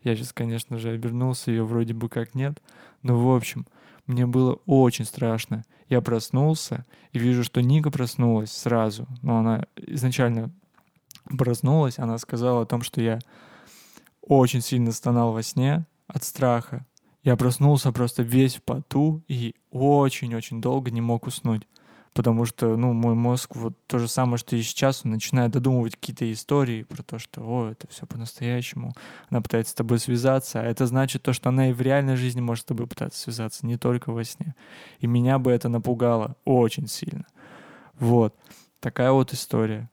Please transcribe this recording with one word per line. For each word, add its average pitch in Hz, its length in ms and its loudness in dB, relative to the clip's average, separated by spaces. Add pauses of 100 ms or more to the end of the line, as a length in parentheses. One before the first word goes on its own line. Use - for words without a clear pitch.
Я 117 140 0
щас, 120 160 -10
конечно 117 460 -6
же, 113 120 -6
обернулся, 120 600 -2
ее 113 160 0
вроде 113 280 -2
бы 113 140 -6
как 117 280 -6
нет. 139 260 -4 (400)
Но, 123 160 2
в 127 180 6
общем, 120 300 -4 (400)
мне 123 200 0
было 127 400 2
очень 127 380 6
страшно. 113 600 -4 (240)
Я 123 140 4
проснулся 127 840 -2 (260)
и 123 60 -4
вижу, 123 260 2
что - 180 -2
Ника 147 280 4
проснулась 117 640 0
сразу. 113 560 0 (140)
Но 117 160 2
она 113 280 0 (100)
изначально 123 760 -2 (840)
проснулась, 131 600 2
она 117 200 -4
сказала 120 440 0
о 113 40 -2
том, 120 160 -2
что - 200 -6
я 113 160 0 (1040)
очень 127 400 4
сильно 120 300 0
стонал 120 400 2
во 110 100 -4
сне 143 440 -2 (220)
от - 160 -6
страха. 127 640 -2 (380)
Я 123 120 6
проснулся 131 560 4
просто 120 300 -2
весь 127 340 2
в - 60 -18
поту 151 680 -2
и 120 260 -4 (180)
очень-очень 127 880 0
долго 123 320 -2
не 117 80 -2
мог 117 260 -2
уснуть. 117 400 -4 (480)
Потому 117 320 2
что, 113 300 0
ну, 123 160 2
мой 117 220 2
мозг 120 420 0
вот 113 180 -6 (140)
то 127 100 -2
же 117 100 -2
самое, 123 300 0
что - 180 -4
и 113 60 0
сейчас, 135 420 -2
он 117 80 0
начинает 117 400 0
додумывать 123 440 0
какие-то 120 360 -6
истории 120 520 0
про - 180 -16
то, - 160 -12
что, - 240 -14
о, 113 280 -4
это - 180 -16
все - 180 -16
по-настоящему, 120 880 -8 (360)
она 123 100 0
пытается 113 320 -2
с - 20 -12
тобой 117 240 0
связаться, 127 640 0
а 113 40 -6
это 120 220 0
значит 131 360 -2
то, 131 100 0
что - 180 -2
она 131 200 2
и - 20 0
в 120 100 -4
реальной 135 340 2
жизни 123 240 -2
может 117 220 -4
с - 40 -18
тобой 120 200 -4
пытаться - 340 -10
связаться, 113 460 -8
не 120 100 -2
только 123 360 -2
во 117 120 -6
сне. - 300 -10 (460)
И 120 80 -2
меня 123 300 4
бы 127 120 2
это 120 180 2
напугало 117 760 0
очень 123 440 2
сильно. - 380 -10 (720)
Вот. 117 360 4 (460)
Такая 127 320 0
вот 131 220 4
история. 110 580 -4